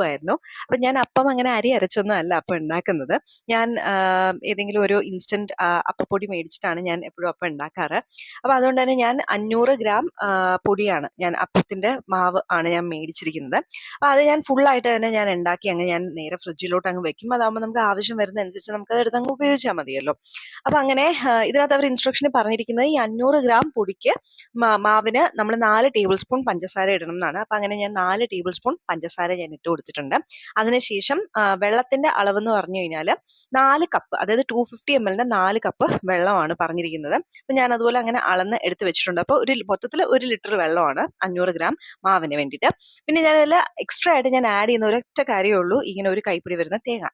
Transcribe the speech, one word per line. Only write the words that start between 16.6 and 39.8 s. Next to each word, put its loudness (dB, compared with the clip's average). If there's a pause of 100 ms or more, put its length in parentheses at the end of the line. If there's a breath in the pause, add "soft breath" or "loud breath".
അങ്ങ് -6
വെക്കും. -6
അതാകുമ്പോൾ 0
നമുക്ക് -2
ആവശ്യം -4
വരുന്നതനുസരിച്ച് -6
നമുക്ക് -6
അത് 4
എടുത്ത് 0
അങ്ങ് -4
ഉപയോഗിച്ചാൽ 0
മതിയല്ലോ. -4 (520 loud breath)
അപ്പം 2
അങ്ങനെ, 2 (240)
ആ, 4 (160)
ഇതിനകത്ത് 4
അവർ 2
ഇൻസ്ട്രക്ഷനിൽ 0
പറഞ്ഞിരിക്കുന്നത് 0
ഈ 2
അഞ്ഞൂറ് 2
ഗ്രാം 6 (100)
പൊടിക്ക് 0 (480 loud breath)
മാ-, 4
മാവിന് 4 (180)
നമ്മൾ 0 (140)
നാല് 6
ടേബിൾ 2
സ്പൂൺ -2
പഞ്ചസാര -2 (100)
ഇടണം -8
എന്നാണ്. -2
അപ്പം -2
അങ്ങനെ -2
ഞാൻ -4
നാല് 0
ടേബിൾ -4
സ്പൂൺ -2 (140)
പഞ്ചസാര -6 (320)
ഞാൻ -10
ഇട്ട് -14
കൊടുത്തിട്ടുണ്ട്. -4 (460 loud breath)
അതിനുശേഷം, 0 (200)
ആ, 2 (200)
വെള്ളത്തിൻ്റെ 2 (120)
അളവെന്ന് 0
പറഞ്ഞു -2
കഴിഞ്ഞാൽ -6 (500 soft breath)
നാല് 4
കപ്പ്, -4
അതായത് 0
ടു -2 (120)
ഫിഫ്റ്റി -12 (100)
എം -2
എല്ലിൻ്റെ 0
നാല് 2
കപ്പ് 0 (240)
വെള്ളമാണ് 2
പറഞ്ഞിരിക്കുന്നത്. -4 (240 loud breath)
അപ്പം -4
ഞാൻ 4
അതുപോലെ 2
അങ്ങനെ -2 (100)
അളന്ന് 0 (100)
എടുത്ത് -4
വെച്ചിട്ടുണ്ട്. 0
അപ്പോൾ 2
ഒരു 2
ലി-, -12
മൊത്തത്തിൽ -4 (140)